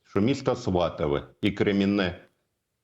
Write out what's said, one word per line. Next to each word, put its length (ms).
що 180
місто 340
Сватове 720
і 100
Кремінне, 680